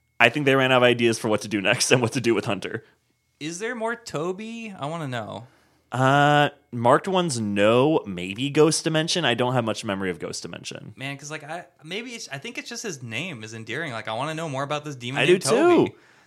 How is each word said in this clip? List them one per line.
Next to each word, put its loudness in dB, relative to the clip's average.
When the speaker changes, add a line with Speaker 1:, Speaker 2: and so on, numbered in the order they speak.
Speaker 1:
I 8
think -2
they 6
ran 4
out 6
of 6
ideas 4
for -4
what 2
to -8
do -2
next 2
and 6
what 0
to -2
do 2
with -2
Hunter. -6
Speaker 2:
Is -10
there -6
more -4
Toby? -8
I -10
wanna -8
know. -8
Speaker 1:
Uh, 6
marked 2
ones, 0
no. 4
Maybe -6
Ghost 4
Dimension. 0
I 2
don't 0
have 0
much -4
memory -4
of -6
Ghost -10
Dimension. -14
Speaker 2:
Man, -12
'cause, -18
like, -12
I, -12
maybe -10
it's, -14
I -8
think -12
it's -12
just -10
his -10
name -8
is -12
endearing. -8
Like, -8
I -6
wanna -4
know -6
more -4
about -6
this -10
demon -4
Speaker 1:
I 4
do 6
Speaker 2:
named 4
Toby. 4
Speaker 1:
too. -14